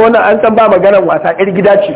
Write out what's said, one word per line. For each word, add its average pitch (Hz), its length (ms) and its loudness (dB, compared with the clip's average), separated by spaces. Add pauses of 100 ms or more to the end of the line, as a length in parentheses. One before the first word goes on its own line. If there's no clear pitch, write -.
wannan 226 180 2
an 202 220 0
san 220 100 0
ba 220 160 2
maganar 190 320 2
wasa, 160 320 -4
ƴar 196 220 -4
gida 202 260 2
ce. - 140 -6